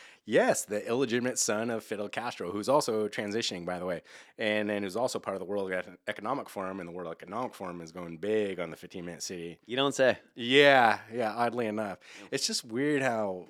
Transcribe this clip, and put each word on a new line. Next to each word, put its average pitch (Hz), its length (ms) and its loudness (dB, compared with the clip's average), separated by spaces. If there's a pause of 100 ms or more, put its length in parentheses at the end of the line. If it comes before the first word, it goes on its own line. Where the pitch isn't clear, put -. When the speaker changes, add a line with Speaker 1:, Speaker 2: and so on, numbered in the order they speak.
(260)
Speaker 1:
Yes, 202 400 4
the 104 200 -2
illegitimate 123 520 0
son 113 320 0
of 113 120 -4
Fidel 101 280 -6
Castro, 113 420 -6
who's 101 160 -2
also 110 400 4
transitioning, 104 560 -4
by 90 140 -4
the 90 80 -6
way, 85 160 -4 (360)
and 107 300 0
then 104 140 -2
who's 92 120 -4
also 120 240 -2
part 98 160 -6
of 95 60 -6
the 90 60 -8
World 98 260 -4
Ec-, 90 140 -2 (200)
Economic 107 440 -4
Forum, 95 280 -6
and 87 100 -8
the 85 40 -10
World 87 180 -8
Economic 104 440 -8
Forum 90 260 -10
is 82 100 -14
going 85 280 -12
big 101 420 0
on 82 100 -4
the 73 60 -12
fifteen 90 300 -12
minute 85 160 -10
city. 85 440 -10
Speaker 2:
You 113 100 -6
don't 135 180 0
say. 127 240 4 (160)
Speaker 1:
Yeah, 127 640 8 (140)
yeah, 113 220 0
oddly 117 320 0
enough. 104 320 -4 (220)
Speaker 2:
Yeah. 101 120 -18
Speaker 1:
It's 139 140 0
just - 180 -4
weird 139 380 0
how, 107 480 0